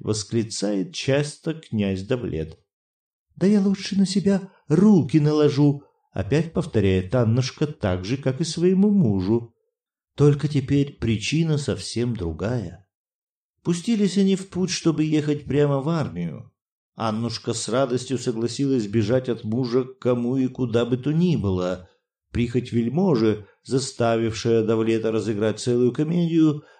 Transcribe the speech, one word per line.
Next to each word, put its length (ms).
восклицает 920
часто 600
князь 480
Давлет. 580
«Да 100
я 140
лучше 360
на 100
себя 440
руки 500
наложу», 680
опять 380
повторяет 640
Аннушка 520
так 380
же, 120
как 240
и 40
своему 460
мужу. 640
Только 300
теперь 520
причина 600
совсем 580
другая. 680
Пустились 520
они 200
в 120
путь, 220
чтобы 340
ехать 400
прямо 360
в 80
армию. 640
Аннушка 580
с 160
радостью 500
согласилась 680
бежать 420
от 140
мужа 400
к 160
кому 380
и 100
куда 380
бы 120
то 160
ни 220
было. 560
Прихоть 420
вельможи — 720
заставившая 1000
Давлета 460
разыграть 480
целую 340
комедию, 720